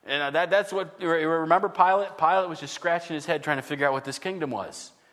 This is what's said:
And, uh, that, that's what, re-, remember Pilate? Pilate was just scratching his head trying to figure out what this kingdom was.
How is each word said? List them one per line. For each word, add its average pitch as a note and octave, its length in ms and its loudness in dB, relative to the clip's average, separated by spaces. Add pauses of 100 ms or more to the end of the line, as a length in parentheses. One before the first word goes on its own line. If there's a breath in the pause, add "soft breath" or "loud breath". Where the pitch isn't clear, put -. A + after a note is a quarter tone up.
And, C#3+ 160 -2
uh, C#3 80 -2
that, E3 180 0
that's G3 240 2
what, F#3 300 -6
re-, E3 240 2
remember E3 420 2
Pilate? F#3+ 480 4
Pilate F3+ 320 4
was D#3+ 120 -10
just C#3+ 120 -10
scratching E3+ 400 -2
his D3 140 -6
head D#3 180 0
trying D3 140 0
to C3 40 -6
figure C#3+ 240 -2
out C#3 60 4
what C3+ 120 -2
this C3+ 140 -8
kingdom F3+ 320 -6
was. F#2+ 400 -10 (220 soft breath)